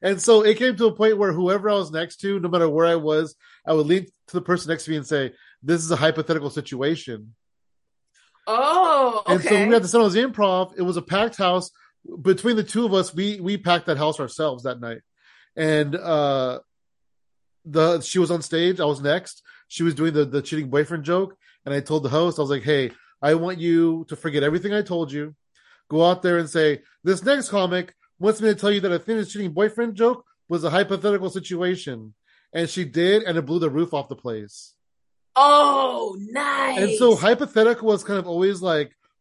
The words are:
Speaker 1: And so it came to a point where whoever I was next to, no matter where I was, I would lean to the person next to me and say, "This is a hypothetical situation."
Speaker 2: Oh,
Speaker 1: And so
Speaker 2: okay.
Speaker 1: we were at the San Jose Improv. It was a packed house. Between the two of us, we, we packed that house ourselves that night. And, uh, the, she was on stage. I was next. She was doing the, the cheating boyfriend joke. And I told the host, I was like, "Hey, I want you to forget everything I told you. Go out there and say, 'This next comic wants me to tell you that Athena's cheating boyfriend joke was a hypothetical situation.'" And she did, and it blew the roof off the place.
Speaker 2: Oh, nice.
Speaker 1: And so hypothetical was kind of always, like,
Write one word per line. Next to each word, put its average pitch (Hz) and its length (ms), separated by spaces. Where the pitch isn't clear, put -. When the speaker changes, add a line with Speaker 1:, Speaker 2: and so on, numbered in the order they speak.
Speaker 1:
And 185 200
so 220 220
it 220 140
came 247 200
to 226 100
a 208 80
point 214 220
where 202 160
whoever 185 360
I 208 40
was 185 180
next 160 300
to, 196 180
no 175 100
matter 170 200
where 156 160
I 170 100
was, 156 400
I 160 80
would 151 120
lean 180 200
to - 60
the 175 80
person 175 280
next 165 160
to 156 60
me 156 60
and 139 100
say, 135 260
"This 160 220
is 160 80
a 170 60
hypothetical 156 520
situation." 131 840
Speaker 2:
Oh, 269 800
Speaker 1:
And 185 140
so - 80
Speaker 2:
okay. 208 140
Speaker 1:
we 220 60
were 233 60
at 226 60
the 185 60
San 233 140
Jose 202 180
Improv. 196 580
It - 40
was 175 160
a 165 40
packed 214 360
house. 180 320
Between 196 340
the 214 80
two 233 220
of 196 80
us, 185 200
we, 202 260
we 190 180
packed 175 280
that 156 120
house 151 220
ourselves 131 440
that 123 160
night. 117 220
And, 151 400
uh, 139 640
the, 160 380
she - 160
was 175 140
on 165 100
stage. 170 380
I 151 60
was 143 160
next. 160 420
She - 160
was 170 100
doing 156 200
the, 147 120
the 135 160
cheating 151 300
boyfriend 147 320
joke. 185 340
And 139 120
I 143 40
told 156 240
the 135 60
host, 160 300
I - 20
was 139 80
like, 139 140
"Hey, 139 280
I 147 140
want 170 240
you 165 500
to 156 60
forget 147 260
everything 170 320
I 208 80
told 170 300
you. 147 240
Go 156 160
out 180 200
there 175 160
and 160 100
say, 151 320
'This 180 200
next 269 260
comic 180 440
wants 214 240
me 220 80
to 202 60
tell 202 160
you 202 100
that 190 100
Athena's 208 400
cheating 202 220
boyfriend 214 400
joke 233 320
was 165 140
a 160 80
hypothetical 190 580
situation.'" 180 840
And 165 160
she 180 160
did, 175 400
and 175 140
it 156 80
blew 165 140
the 160 100
roof 165 240
off 139 160
the 135 60
place. 110 580
Speaker 2:
Oh, 269 840
nice. 269 600
Speaker 1:
And 208 180
so 233 180
hypothetical 226 720
was 208 160
kind 202 160
of 180 80
always, 180 340
like, 160 300